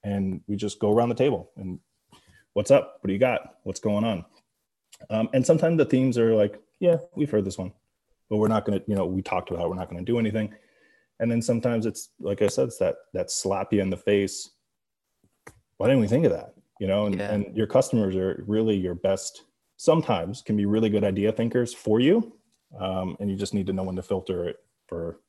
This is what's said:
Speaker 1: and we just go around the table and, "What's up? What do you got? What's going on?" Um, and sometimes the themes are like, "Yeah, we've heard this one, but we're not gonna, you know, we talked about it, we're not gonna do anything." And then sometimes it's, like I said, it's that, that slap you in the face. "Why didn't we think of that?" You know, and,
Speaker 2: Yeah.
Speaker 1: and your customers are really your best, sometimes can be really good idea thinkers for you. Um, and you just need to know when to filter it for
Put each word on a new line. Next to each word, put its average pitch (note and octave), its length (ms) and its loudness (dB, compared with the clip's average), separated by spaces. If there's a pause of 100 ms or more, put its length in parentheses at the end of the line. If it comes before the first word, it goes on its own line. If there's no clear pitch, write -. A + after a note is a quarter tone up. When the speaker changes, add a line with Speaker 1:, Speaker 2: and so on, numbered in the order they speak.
Speaker 1:
and G2 420 -2
we G#2 80 -4
just G2+ 240 -6
go G#2 140 2
around A#2+ 160 4
the A#2 80 -2
table B2+ 400 0
and, F#2 240 -10 (720)
"What's G#2 180 -2
up? - 300 4
What F#2+ 80 -6
do F#2+ 40 0
you G2+ 60 -2
got? B2 460 0
What's F#2+ 160 -8
going G#2 240 0
on?" G2 200 -4 (880)
Um, A2 220 0
and C3 120 2
sometimes E3 320 4
the D3+ 80 4
themes C3 320 2
are A2+ 200 4
like, G#2 240 2 (180)
"Yeah, F3 200 4 (180)
we've C#3+ 160 -2
heard G#2+ 120 2
this F#2+ 140 -6
one, F#2+ 140 -8 (580)
but G#2+ 60 0
we're G#2+ 100 2
not G#2+ 180 0
gonna, G2+ 220 0
you G#2+ 80 -2
know, F#2+ 120 0
we F#2 140 -2
talked F#2 300 -4
about F2 140 -4
it, E2 40 -2
we're F2+ 60 -4
not F#2 160 -8
gonna F2 120 -8
do A#2 180 0
anything." G#2+ 340 -2 (640)
And A#2 100 -2
then A#2 140 2
sometimes A#2 420 0
it's, - 260 -6 (100)
like G2+ 220 -2
I G#2 40 4
said, C3 220 0
it's - 100 -12
that, F2+ 160 0 (180)
that - 200 -4
slap G2 400 -2
you G2+ 100 4
in F#2+ 80 -2
the F2+ 60 -4
face. G2+ 540 0 (1300)
"Why G2+ 100 -2
didn't C3 140 6
we G#2 80 2
think D3+ 160 4
of G2+ 80 6
that?" E2+ 220 -6 (260)
You F#2+ 60 -4
know, G2+ 200 2
and, G2 100 -2
Speaker 2:
Yeah. G2+ 160 -4
Speaker 1:
and G2+ 240 -2
your G#2+ 100 0
customers A2 500 2
are F#2 300 -2
really G#2+ 300 2
your F2+ 180 -2
best, - 500 -4 (320)
sometimes A2+ 680 0
can G#2 140 -2
be G2+ 100 0
really A2 220 2
good G#2 160 0
idea G2+ 280 0
thinkers A#2 420 -2
for A2+ 260 0
you. G#3 320 2 (460)
Um, F#2 420 -4
and G2+ 100 -2
you F#2+ 60 -2
just G2+ 180 -4
need F#2+ 120 0
to F#2 60 -2
know F#2+ 120 -2
when F#2 120 -6
to F#2 60 -6
filter F2 460 -4
it - 80 -8 (300)
for E2+ 420 -10